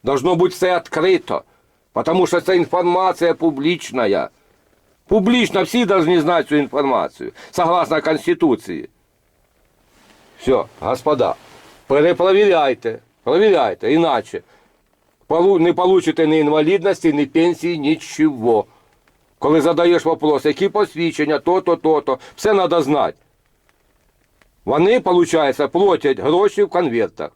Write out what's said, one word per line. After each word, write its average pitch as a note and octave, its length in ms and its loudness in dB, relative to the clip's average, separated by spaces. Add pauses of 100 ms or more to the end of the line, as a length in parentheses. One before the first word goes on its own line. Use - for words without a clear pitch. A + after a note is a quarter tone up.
Должно C#3 320 0
бути F3+ 200 2
все F3+ 220 0
відкрито, E3 640 -2 (640)
тому F3 220 0
що E3+ 140 -2
це F#3 140 0
інформація F3 760 0
публічна. C3 960 -2 (760)
Публічно G#3 560 0
всі A#3 220 -2
повинні F3 340 2
знати D#3+ 300 0
цю D3+ 60 0
інформацію, C3+ 760 -2 (200)
согласно D#3+ 500 0
Конституції. D#3 880 -2 (1500)
Все, B2+ 240 0 (160)
господа, B2+ 560 -2 (520)
перепровіряйте, E3 1120 0 (240)
перевіряйте, C#3+ 680 0
іначе C#3 480 -2 (880)
полу-, F3 320 2
не E3+ 140 2
получите E3+ 540 2
ні D#3 120 2
інвалідності, D#3+ 760 0
ні D3 120 0
пенсії, E3+ 520 -2
нічого. C3+ 880 -2 (720)
Коли D3+ 220 2
задаєш E3+ 440 2
вопрос, D3+ 400 0
які D#3 240 0
посвідчення, D#3 680 -2
то-то, F3+ 360 0
то-то, D3+ 440 0 (160)
все G#3+ 200 0
треба F3 260 0
знати. C3+ 360 -2 (1500)
Вони, F3+ 340 2
виходить, D#3+ 720 0
платять E3+ 480 0
гроші F#3 440 0
в G3 60 -2
конвертах. A#2 680 -4